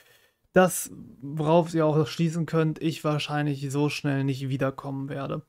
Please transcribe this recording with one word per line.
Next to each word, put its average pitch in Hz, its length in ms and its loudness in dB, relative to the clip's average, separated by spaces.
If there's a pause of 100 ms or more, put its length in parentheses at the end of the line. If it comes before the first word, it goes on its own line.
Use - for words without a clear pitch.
(540)
das, - 380 4 (300)
worauf 156 520 2
ihr 160 120 4
auch 156 220 4
schließen 165 380 0
könnt, 160 360 0
ich 156 220 -2
wahrscheinlich 147 680 -2
so 143 180 2
schnell 139 340 -2
nicht 135 260 -2
wiederkommen 135 600 -4
werde. 143 400 -6